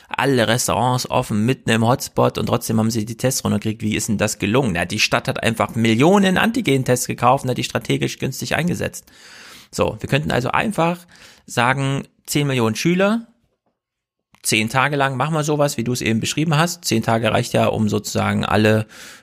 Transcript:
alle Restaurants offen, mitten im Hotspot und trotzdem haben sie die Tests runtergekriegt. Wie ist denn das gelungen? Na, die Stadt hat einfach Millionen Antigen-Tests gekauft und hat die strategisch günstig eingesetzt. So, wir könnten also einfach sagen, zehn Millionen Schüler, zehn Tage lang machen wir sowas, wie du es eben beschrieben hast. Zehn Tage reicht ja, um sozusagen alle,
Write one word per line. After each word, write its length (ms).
alle 400
Restaurants 600
offen, 360
mitten 260
im 140
Hotspot 520
und 80
trotzdem 340
haben 120
sie 140
die 120
Tests 260
runtergekriegt. 380
Wie 140
ist 140
denn 80
das 220
gelungen? 340
Na, 120
die 140
Stadt 280
hat 160
einfach 320
Millionen 640
Antigen-Tests 680
gekauft 360
und 60
hat 80
die 60
strategisch 560
günstig 360
eingesetzt. 500
So, 280
wir 100
könnten 220
also 180
einfach 560
sagen, 580
zehn 220
Millionen 280
Schüler, 520
zehn 280
Tage 260
lang 220
machen 180
wir 80
sowas, 340
wie 60
du 80
es 100
eben 200
beschrieben 360
hast. 280
Zehn 180
Tage 280
reicht 220
ja, 140
um 220
sozusagen 560
alle, 420